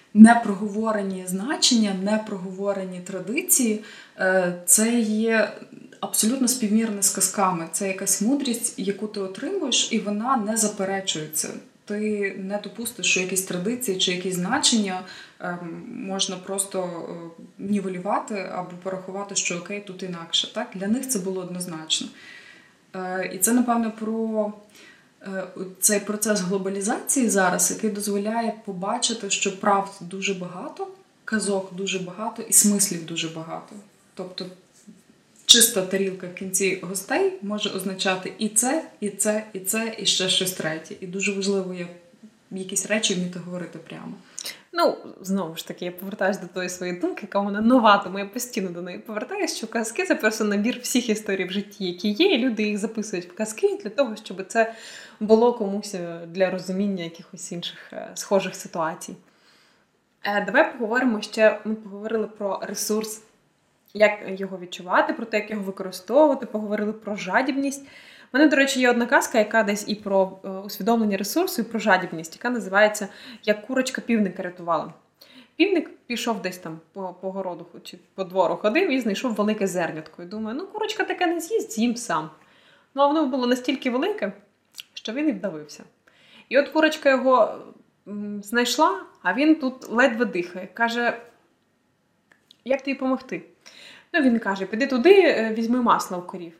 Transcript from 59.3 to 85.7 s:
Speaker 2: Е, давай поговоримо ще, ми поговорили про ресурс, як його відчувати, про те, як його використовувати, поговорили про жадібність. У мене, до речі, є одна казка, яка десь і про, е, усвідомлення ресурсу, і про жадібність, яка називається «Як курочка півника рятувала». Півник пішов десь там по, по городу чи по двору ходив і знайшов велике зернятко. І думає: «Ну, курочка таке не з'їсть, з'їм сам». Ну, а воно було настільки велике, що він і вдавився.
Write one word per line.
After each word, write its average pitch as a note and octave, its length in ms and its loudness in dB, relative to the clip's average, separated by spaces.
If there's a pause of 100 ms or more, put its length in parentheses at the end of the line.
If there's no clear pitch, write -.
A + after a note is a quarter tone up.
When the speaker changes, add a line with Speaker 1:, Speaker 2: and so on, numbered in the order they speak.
Speaker 2:
Е, G3+ 200 0
давай C4+ 280 2
поговоримо A#3 500 0
ще, G#3+ 420 4
ми G#3+ 100 -2
поговорили G#3+ 520 -4
про G3+ 360 -6
ресурс, - 600 -4 (720)
як G#3 460 2
його F#3+ 180 -8
відчувати, F#3+ 540 0
про A3+ 140 -8
те, A3 100 -2
як G#3 140 -4
його G#3+ 120 -6
використовувати, A3 840 2
поговорили G#3+ 460 -4
про G#3 240 -8
жадібність. C4 640 0 (520)
У B3+ 40 4
мене, D4+ 120 8
до D4+ 60 4
речі, C4+ 240 4
є B3 100 8
одна A#3+ 160 2
казка, C#4 320 4
яка A3 240 4
десь G3+ 260 -2
і G#3+ 60 -2
про, F#3+ 500 2
е, G3 40 -10
усвідомлення G3+ 680 0
ресурсу, B3+ 460 0
і - 20 -8
про A3 160 -6
жадібність, F3+ 560 0
яка A#3+ 140 -4
називається G#3 580 2 (360)
«Як G#3 220 0
курочка B3+ 340 -2
півника G3+ 420 0
рятувала». E3+ 520 -4 (600)
Півник F4 340 2 (160)
пішов A3+ 360 -4
десь F3+ 160 -6
там D#3+ 220 -12 (120)
по, F#3 280 -8
по F#3+ 100 -6
городу F3+ 360 -8 (160)
чи - 160 -18 (160)
по F#3+ 100 -6
двору F3 320 2
ходив C#4 340 2
і C4 100 2
знайшов A3+ 340 0
велике G#3 320 2
зернятко. D#3+ 560 -4
І F3 40 -12
думає: G#3+ 300 -6
«Ну, F#4+ 100 -8
курочка G#4+ 380 -4
таке F4+ 220 0
не E4+ 140 0
з'їсть, G#4+ 320 -2
з'їм A3+ 240 2
сам». D#3+ 340 -4 (640)
Ну, C#4 80 2
а C#4+ 40 8
воно D4+ 200 4
було B3+ 200 0
настільки B3+ 440 0
велике, C4 420 -2 (640)
що - 180 -10
він D4+ 160 -2
і C4+ 40 4
вдавився. E3 500 -8 (640)